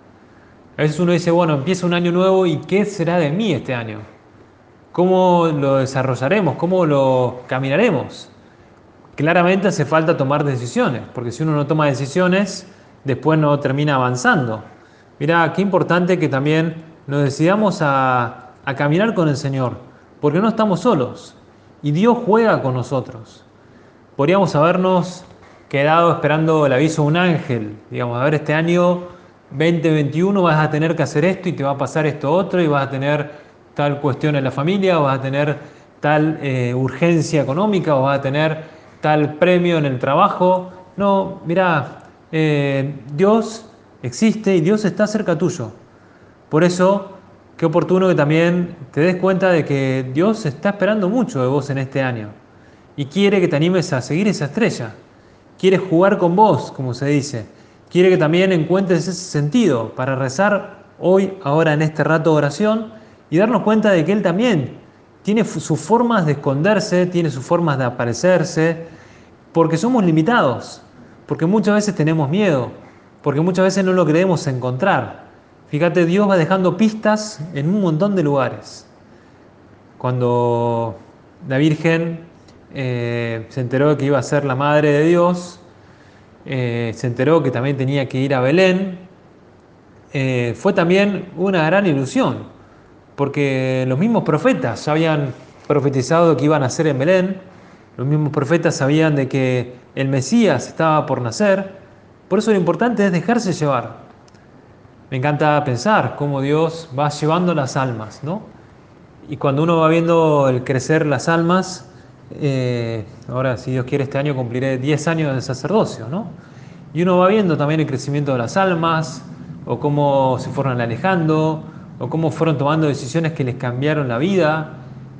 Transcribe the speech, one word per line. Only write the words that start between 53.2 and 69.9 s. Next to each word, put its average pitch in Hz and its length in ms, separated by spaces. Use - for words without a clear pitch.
que 175 80
te - 80
animes 165 380
a 127 80
seguir 175 260
esa 165 180
estrella. 139 480
Quiere 185 200
jugar 185 420
con 175 160
vos, 196 360
como 127 220
se 139 140
dice. 131 400
Quiere 180 200
que 180 80
también 175 340
encuentres 175 560
ese 190 60
sentido 147 840
para 131 200
rezar 185 680
hoy, 190 340
ahora, 156 300
en 147 80
este 156 220
rato 160 280
de 156 60
oración, 208 560
y 151 60
darnos 214 260
cuenta 214 280
de 165 120
que 160 80
Él 208 100
también 180 560
tiene 214 200
fu-, - 160
sus 151 200
formas 226 460
de 147 80
esconderse, 180 720
tiene 175 240
sus 127 160
formas 170 320
de 131 80
aparecerse, 160 1000
porque 160 240
somos 233 260